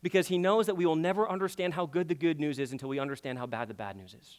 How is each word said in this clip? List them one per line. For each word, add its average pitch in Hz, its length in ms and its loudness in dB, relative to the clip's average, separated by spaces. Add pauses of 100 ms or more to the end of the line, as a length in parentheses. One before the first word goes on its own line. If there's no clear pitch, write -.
because 175 280 2
he 180 80 2
knows 196 300 4
that 202 80 0
we 175 100 2
will 160 100 4
never 190 340 2
understand 185 440 -2
how 175 120 -2
good 165 220 0
the 170 80 0
good 160 240 0
news 147 200 -2
is 131 120 -2
until 135 160 -8
we 135 100 -4
understand 139 400 -4
how 123 80 -6
bad 117 220 -6
the 110 60 -12
bad 98 240 -10
news 95 160 -18
is. - 260 -20